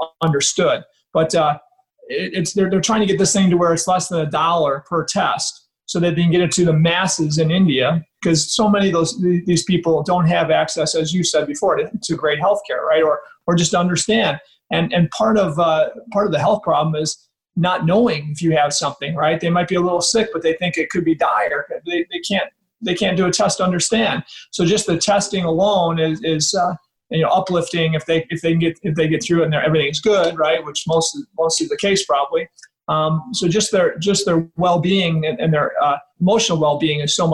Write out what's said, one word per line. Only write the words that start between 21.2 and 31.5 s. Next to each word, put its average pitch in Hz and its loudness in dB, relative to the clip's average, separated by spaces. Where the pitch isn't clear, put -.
They, 170 -4
they 175 -8
can't, 196 -4
they 180 -2
can't 185 -2
do 185 2
a 175 0
test 190 0
to 190 -2
understand. 185 0
So 180 0
just 208 2
the 170 0
testing 202 0
alone 170 2
is, 160 0
is, 160 0
uh, 180 0
you 160 0
know, 147 2
uplifting 170 0
if 151 -4
they, 165 0
if 165 -6
they 165 0
can 165 2
get, 165 0
if 160 -2
they 156 0
get 160 0
through 170 2
it - 4
and 156 0
they're, 143 0
everything's 151 0
good, 175 0
right? 160 0
Which 147 -10
most, 160 0
most 160 0